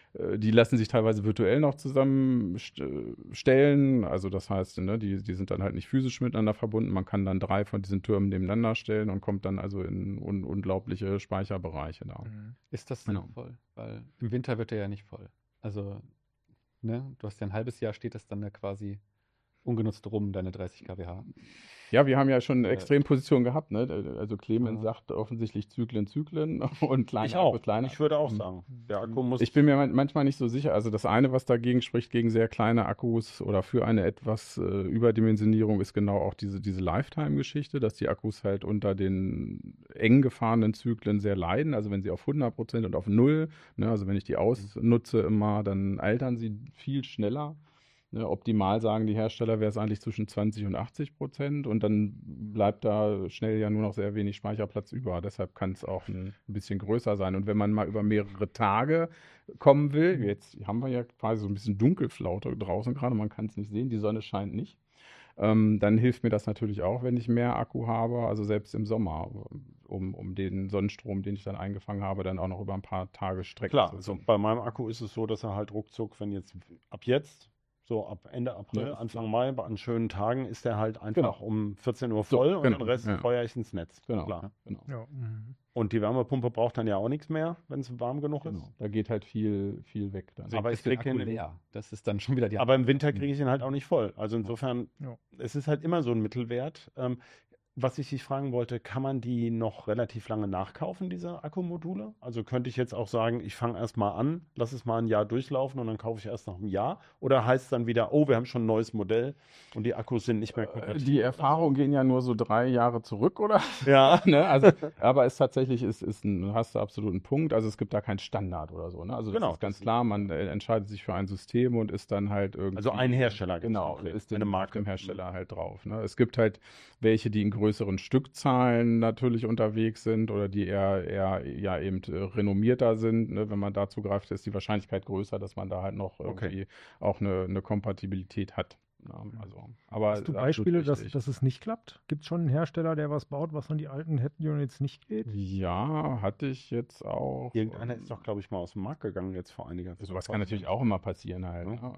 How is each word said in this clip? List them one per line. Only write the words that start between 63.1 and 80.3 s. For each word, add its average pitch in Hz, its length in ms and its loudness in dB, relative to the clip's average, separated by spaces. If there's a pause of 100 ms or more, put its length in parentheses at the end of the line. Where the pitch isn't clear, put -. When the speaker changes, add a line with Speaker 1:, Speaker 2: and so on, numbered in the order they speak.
Speaker 1:
man 107 140 0
kann's 107 300 -8
nicht 107 120 -6
sehen, 117 200 -2
die 110 80 -2
Sonne 107 240 -2
scheint 101 320 -6
nicht, - 240 -8 (580)
ähm, 107 420 4
dann 104 200 6
hilft 120 240 2
mir 117 80 2
das 104 160 0
natürlich 104 340 -4
auch, 107 220 0
wenn 123 160 0
ich 113 100 -4
mehr 120 300 2
Akku 117 300 -4
habe, 117 380 0
also 107 160 -2
selbst 107 320 -2
im 107 120 -2
Sommer, 101 420 -2 (580)
um, 95 280 -6
um 95 200 -10
den 95 360 -4
Sonnenstrom, 98 520 -2
den 101 120 -6
ich 98 100 -10
dann 101 120 -8
eingefangen 98 460 -6
habe, 98 200 -4
dann 92 160 -4
auch 92 100 -4
noch 95 140 -8
über 98 100 -6
ein 95 80 -6
paar 92 320 -8
Tage 92 320 -4
strecken - 280 -8
Speaker 4:
Klar, 117 180 6
Speaker 1:
zu 95 60 -10
Speaker 4:
also 95 180 -8
Speaker 1:
können. 85 100 -12
Speaker 4:
bei 107 140 6
meinem 110 220 2
Akku 113 280 -6
ist 113 140 -10
es 107 100 -10
so, 113 140 -4
dass 107 180 -4
er 104 100 -6
halt 104 180 -6
ruckzuck, 104 480 -8
wenn 104 120 -6
jetzt, 95 240 -10 (320)
ab - 160 -16
jetzt, 143 460 -2 (340)
so 110 220 -4
ab - 240 -16
Ende 123 240 -4
April, 101 280 -6
Speaker 1:
Ja, 131 80 -6
ist 139 80 -10
Speaker 4:
Anfang 113 320 -8
Speaker 1:
klar. 120 160 2
Speaker 4:
Mai, 135 60 -2
bei, 120 120 -6
an 104 140 -8
schönen 113 320 -2
Tagen 117 340 -2